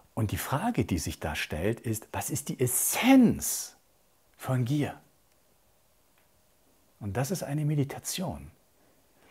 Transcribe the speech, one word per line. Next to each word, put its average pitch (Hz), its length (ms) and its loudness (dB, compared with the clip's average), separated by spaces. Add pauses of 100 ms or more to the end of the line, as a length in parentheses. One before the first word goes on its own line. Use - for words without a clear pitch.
(140)
Und 107 180 0
die 90 60 -2
Frage, 175 460 0
die 95 140 0
sich 80 220 -6
da 78 160 -4
stellt, 90 440 -2
ist, - 320 -6
was - 180 -6
ist - 200 -4
die 160 100 -4
Essenz - 1160 4 (580)
von 127 300 0
Gier? 131 340 -2 (2000)
Und 101 180 -6
das 131 140 0
ist 180 120 -4
eine 151 220 -2
Meditation. 143 840 -4 (800)